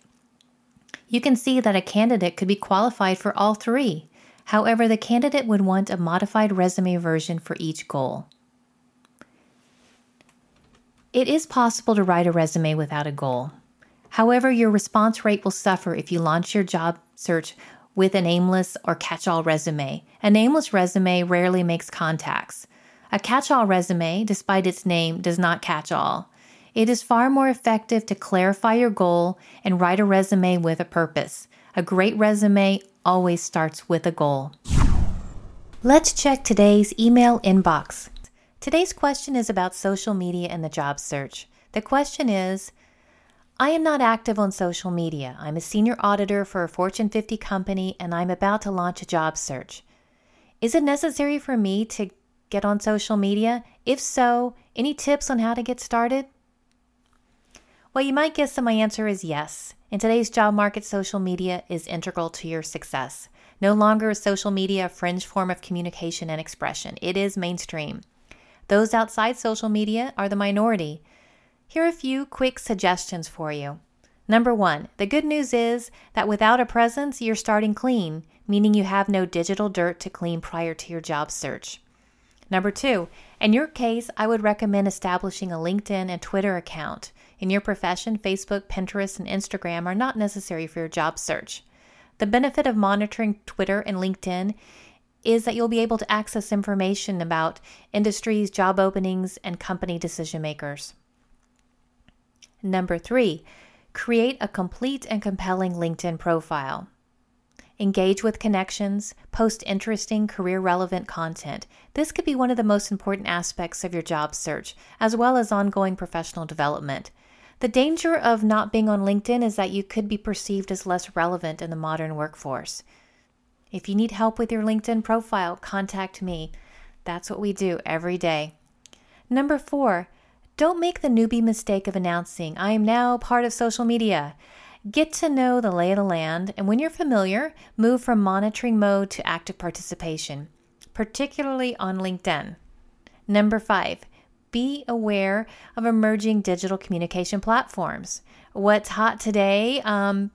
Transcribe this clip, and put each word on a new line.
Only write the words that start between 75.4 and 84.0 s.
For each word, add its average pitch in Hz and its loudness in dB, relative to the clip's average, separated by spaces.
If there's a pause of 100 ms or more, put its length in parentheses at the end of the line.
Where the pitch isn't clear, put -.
is 233 0 (240)
that 202 0
without 214 4
a 240 0
presence, 233 0
you're 220 0
starting 214 0
clean, 190 -2 (240)
meaning 208 6
you 202 4
have 196 0
no 190 2
digital 190 -2
dirt 175 -2
to - -12
clean 170 -6
prior 165 -6
to - -14
your 165 -8
job 151 -6
search. - -10 (720)
Number 190 0
two, 196 -2 (340)
in 214 6
your 285 4
case, 233 -4